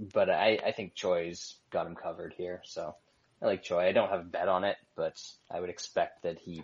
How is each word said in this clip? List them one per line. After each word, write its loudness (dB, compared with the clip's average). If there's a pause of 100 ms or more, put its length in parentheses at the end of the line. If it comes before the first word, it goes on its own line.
(120)
but 4
I, 6
I 2
think -8
Choi's -2 (140)
got 0
him -10
covered -10
here. -8
So -10 (480)
I 2
like 0
Choi. 2
I 4
don't 4
have 0
a -12
bet -2
on 4
it, 0 (200)
but -4 (300)
I -6
would -6
expect -4
that -4
he -12